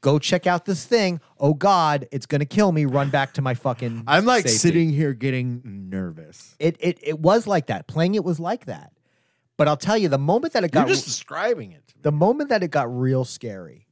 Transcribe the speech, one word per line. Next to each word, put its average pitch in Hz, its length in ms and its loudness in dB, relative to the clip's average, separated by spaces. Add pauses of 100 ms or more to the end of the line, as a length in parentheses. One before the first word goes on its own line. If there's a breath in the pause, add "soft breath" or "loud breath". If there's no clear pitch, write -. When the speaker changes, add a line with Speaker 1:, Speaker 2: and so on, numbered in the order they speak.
Speaker 1:
go 143 180 4
check 175 260 0
out 180 200 2
this 185 200 -4
thing. 190 360 0 (180 soft breath)
Oh, 143 140 4
God, 156 580 2
it's 135 140 -6
gonna 147 200 0
kill 196 280 2
me. 156 120 2
Run 139 240 0
back 139 260 -2
to 147 60 -4
my 131 120 -2
fucking 120 540 -6
Speaker 2:
I'm, 170 180 4
like, 240 180 4
Speaker 1:
safety. 117 140 2
Speaker 2:
sitting 165 320 2
here 143 240 0
getting 123 760 -6
nervous. 85 720 -10
Speaker 1:
It, 160 220 0
it, 170 200 -2
it 151 180 -4
was 202 280 4
like 185 200 0
that. 107 200 -6
Playing 175 280 0
it 202 100 -2
was 170 140 -2
like 180 260 -6
that. 80 260 -14 (640)
But 147 140 4
I'll 147 80 0
tell 220 200 0
you, 196 120 0
the 135 80 0
moment 202 360 0
that 220 120 0
it 151 80 -4
Speaker 2:
You're 156 100 4
Speaker 1:
got 269 60 0
Speaker 2:
just 381 160 0
describing 156 680 -6
it - 180 -20
to - 80 -20
me. - 40 -20
Speaker 1:
the 151 100 0
moment 233 380 0
that 220 140 0
it 160 80 -4
got 127 220 -2
real 127 300 0
scary 95 680 -14